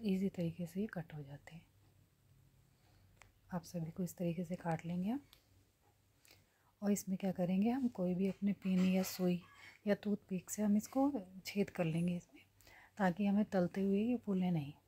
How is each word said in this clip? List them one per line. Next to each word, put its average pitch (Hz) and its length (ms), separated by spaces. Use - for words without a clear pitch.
easy 190 260
तरीके 170 360
से 185 140
ये 214 80
cut 170 260
हो 151 100
जाते 143 320
हैं। 170 60
आप 175 140
सभी 165 280
को 185 120
इस 170 140
तरीके 175 260
से 175 140
काट 165 280
लेंगे 180 240
हम। 262 100
और 202 100
इसमें 190 260
क्या 190 140
करेंगे 190 380
हम, 254 200
कोई 180 260
भी 190 140
अपने 196 240
pin 185 320
या 185 200
सुई 180 360
या 202 80
toothpick 196 540
से - 120
हम 208 160
इसको 269 340
छेद 202 240
कर 180 160
लेंगे 170 300
इसमें, - 260
ताकि 190 280
हमें 202 220
तलते 185 340
हुए 196 180
ये 240 180
फूले 185 340
नहीं। 147 220